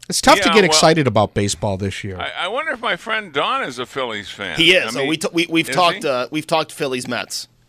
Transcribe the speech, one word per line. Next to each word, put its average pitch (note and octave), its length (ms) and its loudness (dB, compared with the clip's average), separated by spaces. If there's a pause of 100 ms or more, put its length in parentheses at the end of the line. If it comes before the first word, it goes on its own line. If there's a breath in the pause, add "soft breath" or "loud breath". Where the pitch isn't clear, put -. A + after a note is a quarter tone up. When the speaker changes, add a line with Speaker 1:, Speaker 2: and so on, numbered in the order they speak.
Speaker 1:
It's - 140 -4
tough - 200 6
to F3+ 80 2
Speaker 2:
Yeah, E3 40 2
Speaker 1:
get G#3 80 6
Speaker 2:
well, F#3+ 40 6
Speaker 1:
excited D#3+ 420 4
about G#2 260 2
baseball G2+ 460 -2
this F#2+ 260 -6
year. F#2+ 160 -10
Speaker 2:
I, C3+ 240 -6
I F3+ 40 -4
wonder D4 240 -4
if A#3 100 -8
my G#3+ 120 -2
friend G#3+ 380 -6
Don G#3+ 300 0
is C#3 160 -8
a B2 80 -6
Phillies A2 420 -6
fan. F#2 300 -8
Speaker 3:
He - 160 6
is. C3 140 2
Speaker 2:
I - 20 -4
Speaker 3:
So B2 80 -4
Speaker 2:
mean, C3+ 100 -2
Speaker 3:
we D#3+ 80 0
t-, F3+ 160 -4
we, E3+ 160 0
we've E3 220 0
Speaker 2:
is C3 40 -2
Speaker 3:
talked, F3 280 2
Speaker 2:
he? D#3 80 -2
Speaker 3:
uh, B2 200 -2
we've D3+ 160 -6
talked D#3 260 -2
Phillies C3 360 -4
Mets. A2 400 -8 (200)